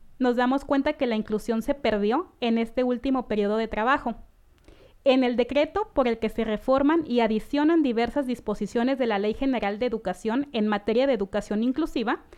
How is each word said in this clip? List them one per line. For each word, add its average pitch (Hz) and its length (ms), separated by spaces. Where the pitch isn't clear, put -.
nos 247 160
damos 254 300
cuenta 285 280
que 285 140
la 233 80
inclusión 214 460
se - 120
perdió 214 580
en 226 160
este 233 260
último 247 440
periodo 208 300
de 226 100
trabajo. 233 480
En 262 200
el 247 120
decreto 294 580
por 254 140
el 226 120
que 220 100
se 226 140
reforman 269 600
y 240 160
adicionan 285 600
diversas 240 420
disposiciones 233 720
de 254 80
la 214 140
Ley 214 160
General 214 440
de 247 60
Educación 220 640
en 214 160
materia 214 400
de 269 60
educación 208 500
inclusiva, 254 600